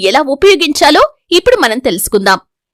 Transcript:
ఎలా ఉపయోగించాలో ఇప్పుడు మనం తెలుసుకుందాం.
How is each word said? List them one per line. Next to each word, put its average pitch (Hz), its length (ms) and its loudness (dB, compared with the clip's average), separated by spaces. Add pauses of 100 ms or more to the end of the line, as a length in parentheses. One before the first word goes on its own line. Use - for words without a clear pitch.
ఎలా 262 120 0 (140)
ఉపయోగించాలో 349 680 2 (340)
ఇప్పుడు 494 260 0
మనం 233 240 -2
తెలుసుకుందాం. 196 520 -2 (340)